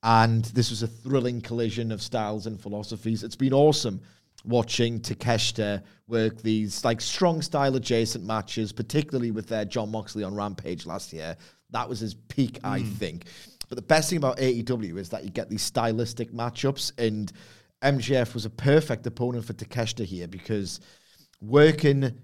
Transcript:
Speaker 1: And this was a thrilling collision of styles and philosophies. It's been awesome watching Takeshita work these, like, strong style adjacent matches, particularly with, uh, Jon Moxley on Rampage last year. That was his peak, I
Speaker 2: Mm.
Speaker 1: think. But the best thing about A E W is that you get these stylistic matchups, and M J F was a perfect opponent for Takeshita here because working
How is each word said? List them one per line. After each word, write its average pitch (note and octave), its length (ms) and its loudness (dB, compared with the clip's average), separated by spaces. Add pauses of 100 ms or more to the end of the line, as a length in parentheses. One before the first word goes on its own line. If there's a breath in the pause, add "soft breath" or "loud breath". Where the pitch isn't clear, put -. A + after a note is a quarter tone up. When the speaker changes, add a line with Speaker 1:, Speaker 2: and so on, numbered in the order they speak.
Speaker 1:
And A2+ 420 6
this A#2 240 2
was A2+ 140 -4
a A2 40 -2
thrilling B2 540 -2
collision A#2 500 -2
of G#2+ 100 -6
styles G#2+ 440 -4
and G#2+ 160 -8
philosophies. G#2 600 -6
It's A2+ 120 -12
been C3 180 2
awesome C#3+ 480 4 (440 soft breath)
watching A#2 560 2
Takeshita A2 800 -2 (260 loud breath)
work A2 340 0
these, A2+ 440 0
like, A#2 160 0
strong E3+ 400 0
style C#3 340 0
adjacent A2+ 480 0
matches, G#2+ 480 -4
particularly C3+ 600 -2
with, A2 200 -6
uh, G#2+ 140 0
Jon G#2+ 260 -4
Moxley G#2+ 320 -6
on G2 120 -6
Rampage G2 500 -6
last F#2 260 -10
year. D#2+ 240 -8 (360 soft breath)
That A#2+ 180 -4
was A#2+ 100 -6
his A2 140 -6
peak, - 500 -2
I A2+ 180 -2
Speaker 2:
Mm. G#2+ 120 -4
Speaker 1:
think. E2+ 320 -6 (420 loud breath)
But B2+ 80 -10
the B2 80 -8
best D#3 260 4
thing F3 80 0
about C3+ 220 0
A C3 100 4
E A#2 140 0
W A2 340 -4
is F2+ 120 -10
that G#2 160 -8
you G2+ 40 -6
get G#2 200 -6
these G#2 120 -4
stylistic A#2 720 -2
matchups, A#2+ 680 -2
and G#2+ 340 0 (500 loud breath)
M C#3 180 4
J B2+ 160 0
F B2 180 2
was A2+ 120 -6
a A2 40 -6
perfect C#3+ 560 2
opponent A#2+ 400 -4
for G#2+ 80 -10
Takeshita A2+ 520 -6
here F2 220 -8
because F#2+ 520 -6 (600 soft breath)
working C#3 680 6 (120)